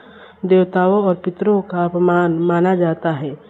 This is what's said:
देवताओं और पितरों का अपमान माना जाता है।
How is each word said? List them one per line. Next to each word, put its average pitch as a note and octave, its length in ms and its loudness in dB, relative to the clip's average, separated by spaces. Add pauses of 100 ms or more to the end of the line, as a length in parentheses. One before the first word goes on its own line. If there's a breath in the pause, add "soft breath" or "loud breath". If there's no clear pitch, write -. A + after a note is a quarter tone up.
(440 loud breath)
देवताओं F#3 600 2
और F#3 120 0
पितरों G3 480 -2
का F3 220 -4
अपमान F3 560 0
माना F3 360 2
जाता E3 360 -2
है। C#3+ 220 -8 (140 loud breath)